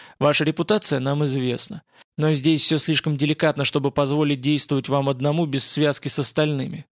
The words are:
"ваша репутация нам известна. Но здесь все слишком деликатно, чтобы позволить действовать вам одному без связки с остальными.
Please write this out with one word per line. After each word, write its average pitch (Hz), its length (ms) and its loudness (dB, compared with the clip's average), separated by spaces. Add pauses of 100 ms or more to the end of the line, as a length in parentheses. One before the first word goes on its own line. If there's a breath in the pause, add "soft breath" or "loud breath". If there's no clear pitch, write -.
(200 loud breath)
"ваша 147 240 2
репутация 160 560 0
нам 143 260 0
известна. 127 560 -4 (360 soft breath)
Но 156 140 2
здесь 151 300 2
все - 160 2
слишком 147 400 0
деликатно, 147 480 0
чтобы 139 260 0
позволить 143 480 0
действовать 139 480 0
вам 139 220 0
одному 147 360 0
без 135 240 0
связки 147 380 0
с - 120 0
остальными. 147 720 -2